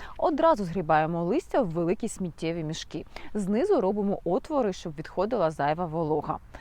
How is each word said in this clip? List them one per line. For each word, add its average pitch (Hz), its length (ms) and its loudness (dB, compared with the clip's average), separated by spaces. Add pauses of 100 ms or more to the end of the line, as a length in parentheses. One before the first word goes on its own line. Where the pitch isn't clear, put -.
(180)
Одразу 320 460 4
згрібаємо 165 600 2
листя 277 380 0
в 190 80 0
великі 175 380 0
сміттєві 170 560 -4
мішки. 156 420 -6 (280)
Знизу 214 480 2
робимо 202 420 0
отвори, 226 500 0
щоб 165 220 -10
відходила 185 560 0
зайва 156 340 0
волога. 156 520 -2 (240)